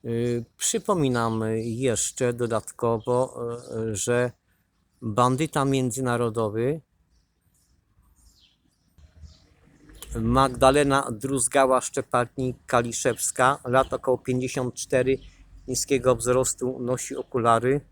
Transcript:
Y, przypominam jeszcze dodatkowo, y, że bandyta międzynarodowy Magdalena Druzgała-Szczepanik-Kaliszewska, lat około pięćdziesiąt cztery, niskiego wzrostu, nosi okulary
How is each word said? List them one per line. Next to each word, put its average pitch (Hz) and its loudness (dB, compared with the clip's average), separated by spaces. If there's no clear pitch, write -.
Y, 120 -2
przypominam 120 0
jeszcze 120 -2
dodatkowo, 120 -2
y, 104 -4
że 120 0
bandyta 127 0
międzynarodowy 120 0
Magdalena 131 4
Druzgała-Szczepanik-Kaliszewska, 127 0
lat 127 2
około 127 0
pięćdziesiąt 127 -4
cztery, 131 0
niskiego 127 0
wzrostu, 127 -2
nosi 127 -4
okulary 123 2